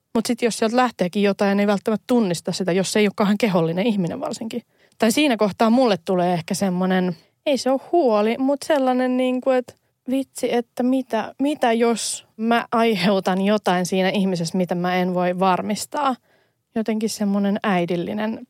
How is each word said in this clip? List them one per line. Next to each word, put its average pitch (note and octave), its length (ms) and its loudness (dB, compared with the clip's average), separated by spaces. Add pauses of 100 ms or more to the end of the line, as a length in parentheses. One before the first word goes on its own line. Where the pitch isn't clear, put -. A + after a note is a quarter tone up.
(140)
Mut A3+ 120 0
sit A#3+ 160 -4
jos A3+ 160 -2
sieltä A3+ 180 -2
lähteekin G3+ 480 0
jotain, G3 360 2
ei G3+ 80 2
välttämättä G#3 400 0
tunnista G3 440 0
sitä, F3+ 200 -2
jos F3+ 220 0
se A3 60 2
ei G#3 80 4
ole F#3+ 80 -4
kauhean G#3 220 2
kehollinen F3+ 500 0
ihminen F#3+ 320 -2
varsinkin. A#3 420 -8 (360)
Tai A3 140 2
siinä C#4+ 260 2
kohtaa G#3+ 320 2
mulle A#3 360 4
tulee F3+ 280 2
ehkä E3+ 200 -4
semmonen, F#3 640 0 (280)
ei C#4 120 2
se B3+ 140 -2
ole C4+ 80 2 (120)
huoli, A3+ 460 2
mut C4+ 280 0
sellanen B3+ 520 2
niinku, B3+ 320 0
et B3+ 260 0 (340)
vitsi, C4 440 -4
että A#3+ 300 -4
mitä, B3+ 560 -2
mitä C4+ 340 0
jos A#3 540 -2 (100)
mä A3+ 340 -2
aiheutan G3 720 0
jotain G3 440 0
siinä F#3 240 0
ihmisessä, F#3 480 -2
mitä F3+ 180 0
mä F3+ 200 -2
en F3+ 180 0
voi F3+ 260 0
varmistaa. G3+ 760 -2 (640)
Jotenkin A3 320 -2
semmonen G3+ 540 0
äidillinen G3+ 760 -2 (100)